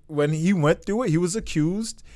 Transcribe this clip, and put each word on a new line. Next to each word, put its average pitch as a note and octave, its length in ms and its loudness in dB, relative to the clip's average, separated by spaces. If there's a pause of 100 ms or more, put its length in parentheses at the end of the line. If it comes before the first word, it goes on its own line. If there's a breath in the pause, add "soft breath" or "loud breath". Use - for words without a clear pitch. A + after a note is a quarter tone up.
when D3 240 0
he D#3+ 200 2
went E3 320 2
through A3 200 -2
it, G3 60 0
he D#3 80 2
was F3 180 -2
accused. G3 680 -4 (140 soft breath)